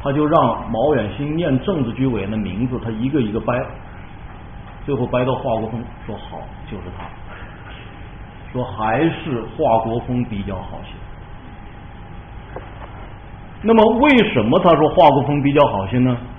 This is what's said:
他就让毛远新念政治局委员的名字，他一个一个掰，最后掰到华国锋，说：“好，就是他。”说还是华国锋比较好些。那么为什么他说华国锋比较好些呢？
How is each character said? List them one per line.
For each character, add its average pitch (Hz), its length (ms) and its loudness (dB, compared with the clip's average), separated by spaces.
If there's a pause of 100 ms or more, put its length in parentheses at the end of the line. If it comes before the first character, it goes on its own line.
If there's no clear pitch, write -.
他 143 80 0
就 147 140 2
让 127 440 4
毛 123 260 2
远 107 220 0
新 147 180 -4
念 156 260 2
政 175 220 0
治 113 100 -2
局 131 120 0
委 117 160 0
员 98 80 -4
的 110 80 -2
名 101 300 -2
字， 120 160 -2
他 117 80 -4
一 113 180 -2
个 151 120 2
一 107 100 0
个 110 80 -2
掰， 120 260 -2 (1200)
最 143 80 0
后 123 140 0
掰 127 180 0
到 131 80 0
华 117 260 -2
国 107 100 -4
锋， 117 140 -6 (220)
说 107 120 -8
：“好， 85 220 -12 (300)
就 107 80 -8
是 92 60 -10 (120)
他。” 87 80 -10 (1500)
说 123 100 -2
还 110 380 0
是 160 400 -2 (160)
华 123 260 4
国 117 180 -2
锋 123 240 -2
比 101 180 -6
较 95 120 -4
好 92 280 -8
些。 - 80 -14 (2750)
那 220 120 6
么 226 240 8
为 294 100 8 (240)
什 117 100 4
么 135 160 4
他 180 120 6
说 151 180 6
华 - 200 8
国 135 120 6
锋 143 220 2
比 143 100 4
较 147 140 6
好 98 180 0
些 120 140 0
呢？ 127 180 4 (220)